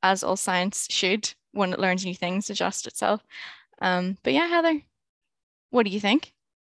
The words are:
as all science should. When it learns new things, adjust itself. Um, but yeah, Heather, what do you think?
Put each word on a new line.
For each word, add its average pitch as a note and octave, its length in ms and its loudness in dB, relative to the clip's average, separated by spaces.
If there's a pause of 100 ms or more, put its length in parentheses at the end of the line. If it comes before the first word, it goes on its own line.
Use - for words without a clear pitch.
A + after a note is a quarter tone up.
as F#3+ 200 4
all F#3+ 140 0
science F#3 520 -2
should. G3 440 0 (200)
When F#3+ 200 0
it - 60 -4
learns F#3 260 0
new F3+ 80 -6
things, F#3 380 -4
adjust G3 340 -4
itself. - 380 0 (580)
Um, F3+ 400 0
but - 120 0
yeah, D4+ 140 2
Heather, E4 340 2 (920)
what A#3+ 120 4
do G3+ 80 0
you G3+ 80 -2
think? G#3 320 2 (460)